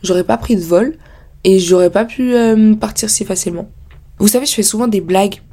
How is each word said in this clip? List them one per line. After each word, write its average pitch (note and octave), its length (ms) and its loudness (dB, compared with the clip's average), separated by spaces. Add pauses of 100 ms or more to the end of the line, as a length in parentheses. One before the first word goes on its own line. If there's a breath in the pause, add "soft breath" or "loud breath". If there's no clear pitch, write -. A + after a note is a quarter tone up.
j'aurais F3+ 200 -2
pas A3 140 -2
pris A#3 180 -2
de F#3 60 -2
vol F3+ 340 0 (480 soft breath)
et F#3+ 160 4
j'aurais F3+ 300 2
pas G3 160 0
pu, B3 300 -2
euh, A3 400 4
partir G#3+ 340 -6
si G#3+ 160 -2
facilement. F#3 440 -8 (500)
Vous G3+ 80 2
savez, B3 180 0
je C#4+ 80 -4
fais G#3+ 100 -2
souvent A3 240 -2
des G#3 140 0
blagues. F#3+ 400 -2 (120)